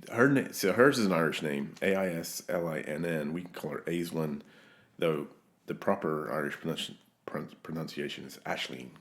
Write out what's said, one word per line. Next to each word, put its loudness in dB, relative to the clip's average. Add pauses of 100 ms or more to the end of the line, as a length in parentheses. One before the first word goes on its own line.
(120)
her 6
na-, 2
so 2
hers 8
is 4
an 4
Irish 4
name, -2
A 4
I 2
S -4
L 0
I -2
N -4
N. 0
We -4
call -8
her -6
Aislinn, -2 (560)
though 0 (400)
the -4
proper 0
Irish -2
pronunci-, -6 (300)
pron-, -8
pronunciation -6
is -16
Aislinn. -6 (120)